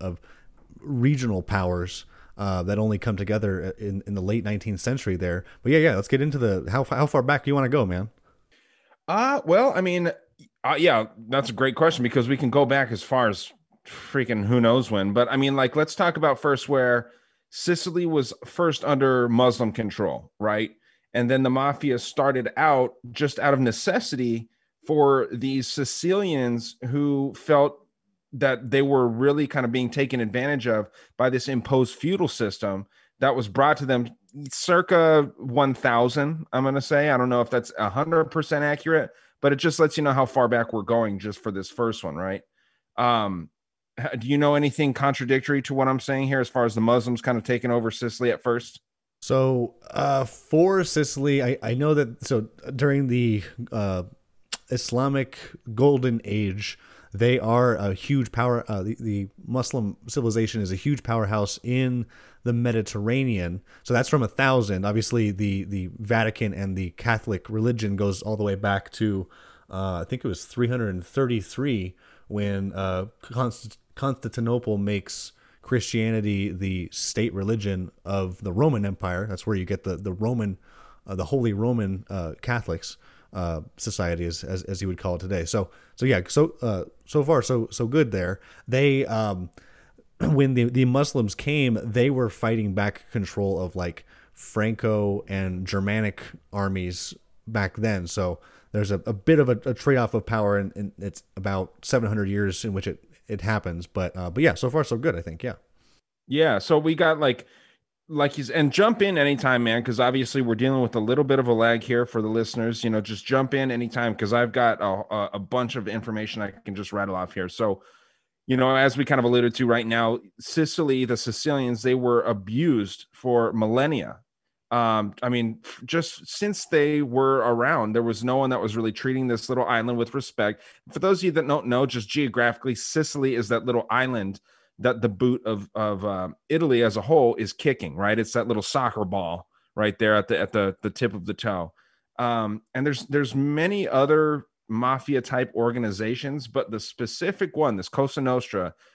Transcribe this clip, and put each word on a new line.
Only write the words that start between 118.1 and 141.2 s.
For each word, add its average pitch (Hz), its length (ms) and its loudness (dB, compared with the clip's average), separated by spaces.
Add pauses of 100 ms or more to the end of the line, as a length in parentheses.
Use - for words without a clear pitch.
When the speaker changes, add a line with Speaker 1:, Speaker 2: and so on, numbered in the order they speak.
Speaker 2:
you 131 120 2
know, 131 180 4
as 135 200 4
we 139 100 0
kind 139 120 2
of 123 80 2
alluded 120 300 4
to 131 100 0
right 117 220 2
now, 113 320 2 (200)
Sicily, 147 640 0
the 117 120 0
Sicilians, 123 640 -2
they 127 140 2
were 123 260 2
abused 110 920 0
for 120 420 2
millennia. 113 640 0 (500)
Um, 110 540 0
I 123 60 -2
mean, 117 360 -2
f-, - 200 -18
just - 420 -4
since - 400 -6
they 151 340 2
were 135 360 2
around, 120 560 2
there 117 100 2
was 117 200 -2
no 127 140 2
one 135 140 2
that 117 100 0
was 107 160 -2
really 113 140 0
treating 131 360 -2
this 117 220 -2
little 123 160 0
island 117 320 0
with 117 160 -4
respect. 110 480 -2 (300)
For - 80 -10
those 185 220 2
of - 20 -2
you 180 80 2
that 147 160 0
don't 147 180 0
know, 135 220 2
just 117 200 -6
geographically, 120 680 0
Sicily 143 580 -2
is 117 160 -2
that 117 160 0
little 120 240 0
island 113 520 -2 (360)
that 120 240 0
the 120 60 2
boot 123 380 0
of, 104 280 -4
of, 104 300 -2
uh, 92 240 -4 (220)
Italy 147 340 4
as 107 140 2
a 107 40 -2
whole 120 340 4
is 104 180 -6
kicking, 104 420 -2
right? 104 240 0
It's 110 140 -4
that 117 120 0
little 110 160 -2
soccer 113 440 -2
ball 90 420 -6 (260)
right 107 240 0
there 107 200 4
at 101 100 0
the, 107 100 0
at 95 140 -2
the, 98 300 0
the 107 80 -4
tip 104 240 -2
of 90 120 -10